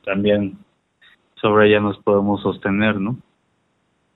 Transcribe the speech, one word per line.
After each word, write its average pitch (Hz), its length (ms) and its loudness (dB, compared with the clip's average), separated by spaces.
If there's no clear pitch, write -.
también 101 540 -2
sobre 107 320 4
ella 107 120 4
nos 104 180 -4
podemos 101 440 0
sostener, 101 580 -2
¿no? 110 160 -6